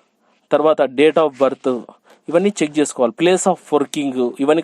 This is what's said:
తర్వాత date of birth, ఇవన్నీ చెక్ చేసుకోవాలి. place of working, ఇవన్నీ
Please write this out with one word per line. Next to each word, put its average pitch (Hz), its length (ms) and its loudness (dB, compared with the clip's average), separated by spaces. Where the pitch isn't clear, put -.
తర్వాత 151 280 2
date 151 260 4
of 147 80 0
birth, 135 280 -2
ఇవన్నీ 185 300 0
చెక్ 151 180 -4
చేసుకోవాలి. 127 420 0
place 180 320 2
of 165 80 -4
working, 139 380 -2
ఇవన్నీ 156 200 2